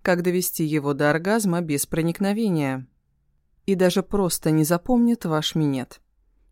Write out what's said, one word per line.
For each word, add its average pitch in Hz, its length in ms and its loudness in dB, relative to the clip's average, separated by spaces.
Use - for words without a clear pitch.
Как 175 200 0
довести 175 440 -2
его 147 280 -2
до 147 160 2
оргазма 180 520 0
без 147 240 -4
проникновения. 165 1000 -2
И 196 100 2
даже 180 280 2
просто 180 480 -2
не 156 140 4
запомнит 233 580 2
ваш 156 320 -2
минет. 139 460 -2